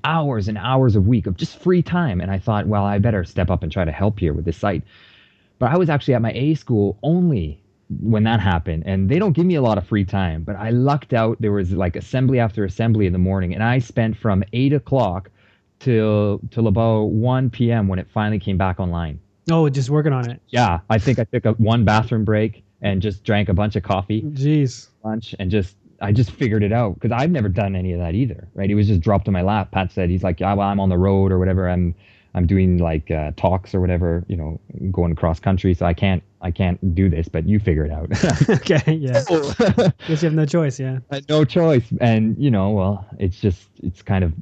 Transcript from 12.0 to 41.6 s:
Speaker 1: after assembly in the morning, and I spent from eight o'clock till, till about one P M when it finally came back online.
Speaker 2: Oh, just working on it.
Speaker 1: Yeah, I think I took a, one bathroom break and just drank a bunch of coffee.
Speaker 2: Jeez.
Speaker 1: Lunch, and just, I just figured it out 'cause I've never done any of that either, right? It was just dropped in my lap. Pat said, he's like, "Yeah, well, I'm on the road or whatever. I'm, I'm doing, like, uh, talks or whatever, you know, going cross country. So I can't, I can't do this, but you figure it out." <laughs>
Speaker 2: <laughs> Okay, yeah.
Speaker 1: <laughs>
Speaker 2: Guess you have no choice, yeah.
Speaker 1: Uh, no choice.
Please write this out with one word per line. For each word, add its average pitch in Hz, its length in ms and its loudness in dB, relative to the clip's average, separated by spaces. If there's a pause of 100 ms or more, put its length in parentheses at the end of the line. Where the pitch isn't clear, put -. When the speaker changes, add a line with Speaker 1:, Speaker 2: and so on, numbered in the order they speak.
Speaker 1:
after 107 240 -2
assembly 107 420 0
in 87 60 0
the 92 60 0
morning, 92 360 0
and 101 80 -4
I 120 160 2
spent 113 380 -2
from 101 260 0 (100)
eight 135 200 0
o'clock 110 580 -2 (500)
till, 107 600 2 (100)
till 113 180 0
about 110 380 2
one 123 440 0
P 117 220 0
M 107 160 0
when 92 100 -2
it - 120 -8
finally 107 280 -2
came 95 200 -4
back 92 220 -2
online. 85 380 -4 (320)
Speaker 2:
Oh, 165 180 4
just 135 220 -2
working 147 220 2
on 123 180 -2
it. 123 180 -14
Speaker 1:
Yeah, 104 320 2 (100)
I 110 80 4
think 123 200 2
I 117 60 -2
took 117 200 -4
a, 107 80 2
one 110 320 2
bathroom 110 400 2
break 107 380 0 (200)
and 95 200 0
just 101 220 -6
drank 104 240 0
a 95 60 0
bunch 104 200 0
of 104 80 -2
coffee. 101 400 -2
Speaker 2:
Jeez. 147 640 -2 (160)
Speaker 1:
Lunch, 110 360 -8
and 92 100 -2
just, 101 260 -2 (240)
I 101 120 0
just 117 180 2
figured 110 320 0
it 101 100 0
out 113 280 0
'cause 113 100 -2
I've 127 200 0
never 120 180 0
done 98 260 -2
any 92 180 -2
of 85 60 -4
that 85 160 -4
either, 117 400 -4
right? 98 160 -2
It 104 60 0
was 104 100 4
just 101 140 2
dropped 98 260 2
in 101 60 0
my 90 100 0
lap. 98 300 0
Pat 95 180 -2
said, 90 200 -2
he's 90 120 0
like, 90 160 -2
"Yeah, 95 160 0
well, 101 140 0
I'm 101 100 -2
on 98 120 0
the 87 80 2
road 98 340 4
or 92 80 2
whatever. 92 280 0
I'm, 87 260 0 (400)
I'm 90 120 2
doing, 92 320 4
like, 80 320 -2
uh, 76 260 -2
talks 92 380 -2
or 95 60 0
whatever, 87 480 0
you 92 80 -4
know, 78 240 -8 (320)
going 85 240 0
cross 82 240 -2
country. 92 340 2
So 90 100 -2
I 85 100 2
can't, 95 280 0 (200)
I 90 100 -4
can't 90 420 -2
do 95 140 4
this, 82 200 0
but 80 200 -4
you 104 100 2
figure 78 260 0
it 76 60 -4
out." 78 200 -6
<laughs> - 380 2
Speaker 2:
<laughs> - 20 -
Okay, 160 440 2
yeah. 135 300 0
Speaker 1:
<laughs> 185 840 0
Speaker 2:
Guess 160 160 0
you 170 40 2
have 156 80 0
no 156 120 2
choice, 143 320 -2
yeah. 131 200 -6 (120)
Speaker 1:
Uh, 139 180 -6
no 151 160 4
choice. 156 400 2 (160)